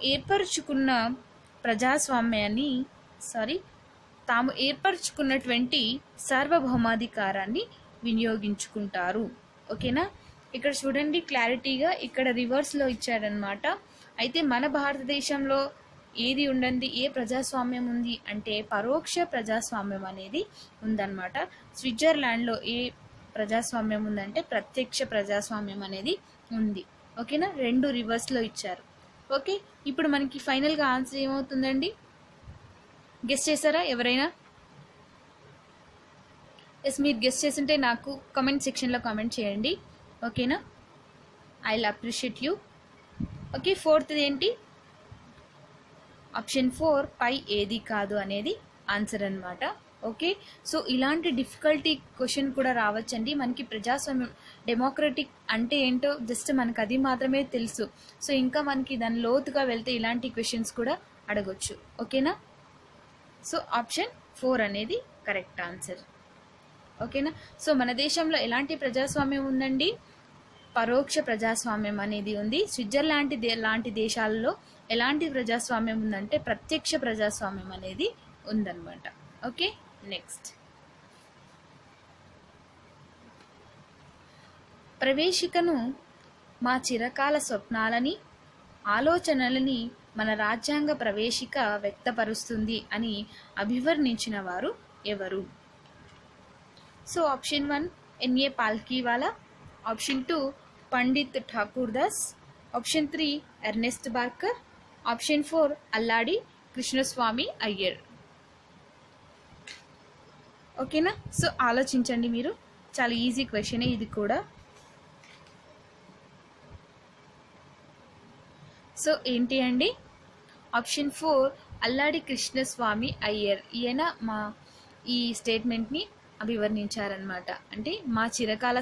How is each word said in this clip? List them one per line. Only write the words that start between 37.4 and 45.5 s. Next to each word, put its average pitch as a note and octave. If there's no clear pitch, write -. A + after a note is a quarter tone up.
చేస్తుంటే C#4+
నాకు A#3
కామెంట్ C4+
సెక్షన్‌లో B3
కామెంట్ A3
చేయండి. G#3+
ఓకేనా? B3
I'll A3
appreciate A3+
you. E4
ఓకే, F4+
ఫోర్త్ D#4
ఏంటి? C#4+